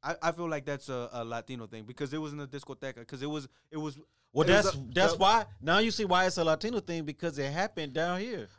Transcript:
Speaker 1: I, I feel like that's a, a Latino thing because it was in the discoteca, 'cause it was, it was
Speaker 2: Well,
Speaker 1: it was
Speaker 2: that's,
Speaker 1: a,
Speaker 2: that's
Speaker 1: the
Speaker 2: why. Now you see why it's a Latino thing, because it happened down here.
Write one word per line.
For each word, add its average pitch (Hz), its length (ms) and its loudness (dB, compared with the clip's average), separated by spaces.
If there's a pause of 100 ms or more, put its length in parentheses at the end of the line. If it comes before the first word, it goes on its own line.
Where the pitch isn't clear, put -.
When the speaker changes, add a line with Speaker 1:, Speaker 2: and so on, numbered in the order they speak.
Speaker 1:
I, 160 180 -4
I 170 120 2
feel 170 160 -4
like 147 160 -4
that's 139 240 -6
a, 123 240 -4
a 117 120 -6
Latino 117 400 -8
thing 110 200 -14
because 127 280 -8
it 156 60 -4
was 151 120 -8
in 147 60 -10
the 147 80 -10
discoteca, 131 600 -12
'cause 131 180 -12
it 147 60 -4
was, 151 180 -6 (240)
it 156 60 -10
was 151 200 -8 (360)
Speaker 2:
Well, 147 140 4
Speaker 1:
it 160 60 8
was 202 120 6
Speaker 2:
that's, 190 100 0
Speaker 1:
a, 139 40 -6 (140)
Speaker 2:
that's 185 200 6
Speaker 1:
the 165 60 -4
Speaker 2:
why. 214 260 6 (160)
Now 165 180 4
you 226 100 4
see 220 160 -2
why 180 220 4
it's 180 100 0
a 170 60 2
Latino 196 360 2
thing, 165 260 -4
because 151 340 -6
it 139 120 -2
happened 156 420 -4
down 160 260 0
here. 202 280 -8 (120)